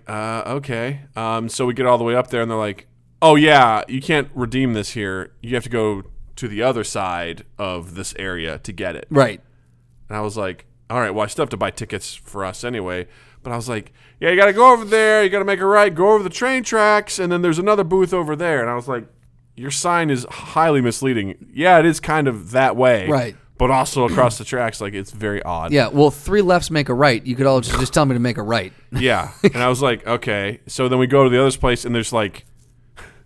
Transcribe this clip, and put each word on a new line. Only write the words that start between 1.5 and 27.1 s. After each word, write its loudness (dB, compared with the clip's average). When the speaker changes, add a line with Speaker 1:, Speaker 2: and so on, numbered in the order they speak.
Speaker 1:
we -2
get -2
all 4
the -2
way 0
up 0
there, -2
and -2
they're -4
like, -6
"Oh, 8
yeah, 6
you -8
can't -2
redeem -2
this -4
here. -8
You -10
have -2
to -12
go -2
to -8
the -4
other 0
side -8
of -8
this -10
area -8
to -14
get -8
it." -14
Speaker 2:
Right. 2
Speaker 1:
And -8
I -4
was -6
like, -8
"All -4
right, -2
well, -2
I -4
still -4
have -6
to -8
buy -2
tickets -10
for -12
us -8
anyway." -6
But -10
I -6
was -8
like, -8
"Yeah, 0
you 4
gotta 6
go 8
over 0
there. 4
You 2
gotta -2
make -2
a -2
right, 4
go 4
over 4
the -4
train -2
tracks, 2
and -2
then -2
there's 0
another 2
booth 0
over -2
there." -2
And -2
I -4
was -8
like, -6
"Your -10
sign 0
is -2
highly 0
misleading. -2
Yeah, 6
it 6
is 2
kind 0
of -6
that 2
way. 4
Speaker 2:
Right. -2
Speaker 1:
But 2
also 0
across 2
the -14
tracks, -6
like, -8
it's -10
very -6
odd." -6
Speaker 2:
Yeah, 4
well, 6
three 0
lefts 2
make -2
a 0
right. 2